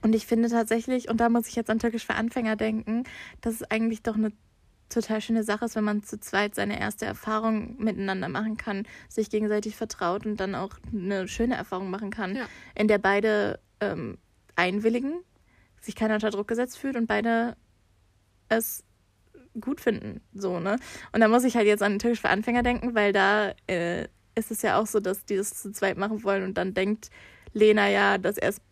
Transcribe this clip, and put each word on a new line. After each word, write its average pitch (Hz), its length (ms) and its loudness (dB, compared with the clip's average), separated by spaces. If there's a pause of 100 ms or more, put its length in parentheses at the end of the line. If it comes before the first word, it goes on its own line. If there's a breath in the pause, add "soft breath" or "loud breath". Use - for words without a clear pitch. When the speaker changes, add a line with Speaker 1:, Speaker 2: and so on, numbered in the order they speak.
Speaker 1:
Und 220 120 4
ich 220 140 2
finde 233 220 4
tatsächlich, 233 600 0
und 226 100 0
da 233 100 6
muss 233 180 2
ich - 80 -10
jetzt 233 140 -2
an 220 100 2
Türkisch 226 260 -2
für - 80 -4
Anfänger 226 420 0
denken, 220 480 -2 (380 loud breath)
dass 226 140 -2
es - 80 -8
eigentlich 226 400 -2
doch 220 120 -2
eine 214 160 2 (580)
total 220 300 0
schöne 226 240 0
Sache 214 220 0
ist, 226 100 -4
wenn 214 80 0
man 208 200 0
zu - 160 -12
zweit 208 340 0
seine 202 260 -2
erste 220 260 -4
Erfahrung 220 800 -2
miteinander 190 460 -2
machen 214 260 -4
kann, 202 280 -6 (260 loud breath)
sich 214 220 -2
gegenseitig 208 440 0
vertraut 196 520 -4
und 208 120 -4
dann 190 140 -2
auch 185 200 -6 (200)
eine 190 340 -2
schöne 240 280 0
Erfahrung 190 340 -6
machen 202 220 -6
kann, 202 240 -6
Speaker 2:
Ja. 247 120 -6 (280 loud breath)
Speaker 1:
in 214 120 2
der 208 120 6
beide, 202 600 2 (200)
ähm, 170 400 -4 (360)
einwilligen, 226 600 0 (680 soft breath)
sich - 140 -10
keiner 220 180 0
unter 214 160 0
Druck 202 180 -4
gesetzt 240 300 -2
fühlt 269 200 -4
und 226 100 0
beide 226 500 0 (880)
es - 360 -2 (760)
gut 269 220 -6
finden, - 400 -2 (140)
so, 185 240 -4
ne? 196 160 0 (380 loud breath)
Und 220 80 4
da 220 60 8
muss 240 180 6
ich 247 100 2
halt 226 100 6
jetzt 208 160 4
an 202 160 2
Türkisch 233 240 0
für - 80 0
Anfänger 233 320 2
denken, 240 320 0
weil 208 180 4
da, 202 420 4 (120)
äh, 175 380 -2 (320)
ist 226 160 -2
es 220 100 -6
ja 202 180 4
auch 220 60 2
so, 214 140 2
dass 196 260 -4
die 208 100 -2
das 196 260 -2
zu 202 100 -10
zweit 196 260 0
machen 214 260 -2
wollen 196 200 2
und 190 160 -4
dann 185 160 -2
denkt 202 340 0 (440 loud breath)
Lena 214 360 6
ja, 196 300 4
dass 190 180 0
er 143 120 2
es - 120 -6 (100)